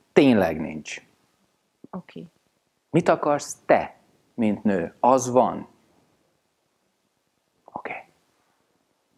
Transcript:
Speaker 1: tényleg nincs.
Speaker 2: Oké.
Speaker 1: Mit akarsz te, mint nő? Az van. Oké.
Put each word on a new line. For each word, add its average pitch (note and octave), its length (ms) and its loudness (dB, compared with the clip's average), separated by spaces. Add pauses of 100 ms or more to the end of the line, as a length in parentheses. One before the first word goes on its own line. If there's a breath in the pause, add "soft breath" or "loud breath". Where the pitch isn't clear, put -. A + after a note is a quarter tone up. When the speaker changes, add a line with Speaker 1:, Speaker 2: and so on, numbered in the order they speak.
(120)
Speaker 1:
tényleg G2+ 480 4
nincs. D2+ 420 -12 (880)
Speaker 2:
Oké. E3+ 360 -16 (640)
Speaker 1:
Mit E3+ 180 2
akarsz D#3 480 -2 (100)
te, - 280 0 (400)
mint G#2+ 280 -2
nő? F#2+ 380 -2
Az B2 300 2
van. A#2 380 -2 (2000)
Oké. - 200 -12 (1300)